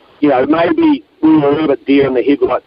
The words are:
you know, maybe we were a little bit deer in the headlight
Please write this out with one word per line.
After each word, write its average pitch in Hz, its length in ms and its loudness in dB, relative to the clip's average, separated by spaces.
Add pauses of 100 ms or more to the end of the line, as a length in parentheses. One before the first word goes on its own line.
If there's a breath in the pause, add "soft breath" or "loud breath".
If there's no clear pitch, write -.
(200 soft breath)
you - 100 0
know, - 160 0
maybe 330 580 0 (200)
we 156 140 4
were 143 100 2
a 143 60 2
little 156 160 -2
bit 135 160 -4
deer 139 200 2
in 131 80 -4
the 123 80 0
headlight 143 460 -2